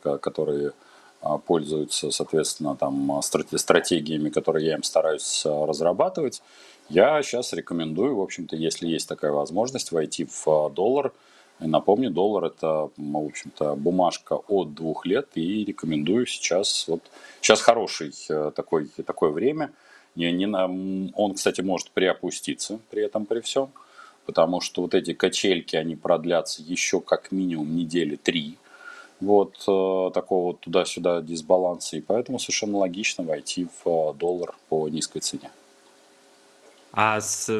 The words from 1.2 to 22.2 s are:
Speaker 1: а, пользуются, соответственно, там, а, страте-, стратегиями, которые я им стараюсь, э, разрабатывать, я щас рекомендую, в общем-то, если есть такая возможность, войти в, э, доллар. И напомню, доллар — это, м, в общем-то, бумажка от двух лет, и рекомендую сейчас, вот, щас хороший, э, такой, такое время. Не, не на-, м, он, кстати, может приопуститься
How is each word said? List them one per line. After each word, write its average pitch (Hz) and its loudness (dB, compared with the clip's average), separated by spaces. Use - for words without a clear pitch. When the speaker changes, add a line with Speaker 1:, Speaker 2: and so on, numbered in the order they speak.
Speaker 1:
а, 73 0
пользуются, 76 -2
соответственно, 73 -2
там, 69 -2
а, 71 -2
страте-, - -2
стратегиями, 78 2
которые 78 0
я 80 2
им 71 -4
стараюсь, - 0
э, 76 0
разрабатывать, 120 0
я 135 6
щас 123 -4
рекомендую, 85 -2
в 95 0
общем-то, 82 -6
если 80 -2
есть 80 -2
такая 76 -2
возможность, 87 -2
войти 80 -2
в, - -4
э, 76 4
доллар. 123 0
И 80 -6
напомню, 98 4
доллар — 92 0
это, 78 -2
м, 73 -8
в 76 -2
общем-то, 73 -4
бумажка 82 2
от 90 2
двух 80 -6
лет, 107 0
и 95 -2
рекомендую 82 0
сейчас, - -2
вот, 82 -4
щас - 8
хороший, 95 4
э, 76 0
такой, 78 0
такое - 2
время. 131 0
Не, 85 0
не 92 0
на-, 95 0
м, 95 -4
он, 101 0
кстати, 98 0
может 90 -2
приопуститься 92 -2